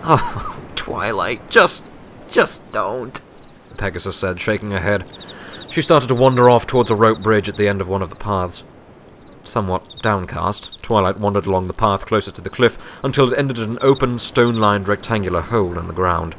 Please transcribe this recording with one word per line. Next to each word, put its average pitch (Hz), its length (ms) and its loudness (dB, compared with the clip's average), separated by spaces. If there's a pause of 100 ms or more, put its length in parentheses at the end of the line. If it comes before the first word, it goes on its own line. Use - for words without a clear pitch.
Oh, - 600 0
<laughs> - 100 -18
Twilight, 104 720 -4
just, - 340 4 (460)
just - 420 0
don't, 113 500 -6 (560)
Pegasus 92 400 -4
said, 92 220 -2
shaking 107 320 -2
her 98 80 -2
head. 101 260 0 (640)
She - 120 -2
started 143 260 4
to 127 80 2
wander 123 340 6
off 120 180 4
towards 120 240 2
a 113 40 4
rope 110 240 4
bridge 104 300 2
at 101 80 -8
the 104 100 2
end 101 140 0
of 90 60 -4
one 95 140 -2
of 92 80 -4
the 92 60 -16
paths. 90 480 -4 (800)
Somewhat 92 400 -4 (180)
downcast, 95 800 -4
Twilight 98 380 2
wandered 101 260 0
along 92 220 0
the 90 60 -6
path 101 320 0
closer 101 260 -2
to - 100 -16
the 90 80 -8
cliff 120 280 2 (260)
until 135 280 2
it 127 60 0
ended 135 220 -2
at 113 80 -4
an 113 140 -6
open, 135 360 2
stone-lined 110 680 2
rectangular 101 540 -2
hole 95 360 -2
in 85 100 -6
the 85 60 -8
ground. 85 460 0